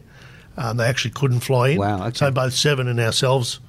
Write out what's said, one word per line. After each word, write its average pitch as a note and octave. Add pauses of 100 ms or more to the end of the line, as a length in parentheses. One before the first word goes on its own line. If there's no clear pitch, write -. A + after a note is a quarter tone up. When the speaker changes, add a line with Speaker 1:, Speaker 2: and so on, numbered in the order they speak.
(580)
Speaker 1:
Um, A2+
they A#2
actually B2
couldn't B2+
fly B2+
in. D#3
Speaker 2:
Wow, G#2
okay. A#2+
Speaker 1:
So C#3
both B2+
Seven C3
and A#2+
ourselves B2